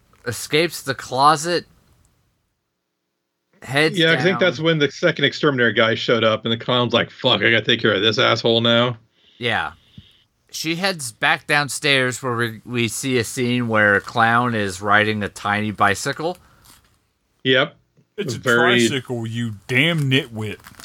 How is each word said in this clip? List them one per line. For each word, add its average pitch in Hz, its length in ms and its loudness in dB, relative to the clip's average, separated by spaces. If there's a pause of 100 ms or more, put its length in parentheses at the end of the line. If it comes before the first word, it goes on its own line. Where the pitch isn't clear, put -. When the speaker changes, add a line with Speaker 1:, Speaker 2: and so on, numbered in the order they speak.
(260)
Speaker 1:
escapes 151 560 -4
the 135 140 -6
closet. 151 720 0 (2000)
Heads 156 360 0
Speaker 2:
Yeah, 165 140 4
I 165 60 4
think 175 220 0
Speaker 1:
down. - 0 -
Speaker 2:
that's 170 200 0
when 160 200 0
the 143 120 2
second 156 320 0
exterminator 127 480 2
guy 113 240 2
showed 117 300 0
up, 110 180 2
and 117 80 -2
the 117 60 -2
clown's 123 360 0
like, 92 160 0
"Fuck, 110 320 -2
I 113 80 2
gotta 113 120 4
take 120 200 0
care 110 120 2
of 95 80 0
this 110 180 0
asshole 117 400 2
now." 117 380 2 (400)
Speaker 1:
Yeah. 101 360 -4 (800)
She 160 240 -6
heads 165 380 -6
back 151 340 -2
downstairs 139 760 0
where 117 140 -4
we, 113 300 -4
we 117 240 -2
see 127 280 -4
a 113 60 2
scene 123 460 -2
where 107 260 6
a 98 60 2
clown 117 520 2
is 98 280 -4
riding 107 420 2
a 95 60 -4
tiny 104 420 -4
bicycle. 131 680 -2 (1040)
Speaker 2:
Yep. 131 320 0 (420)
Speaker 3:
It's 143 180 -6
a - 20 -10
Speaker 2:
Very 120 500 2
Speaker 3:
tricycle, 123 380 -6
you 113 300 -6 (120)
damn 143 440 0
nitwit. 113 480 -4 (260)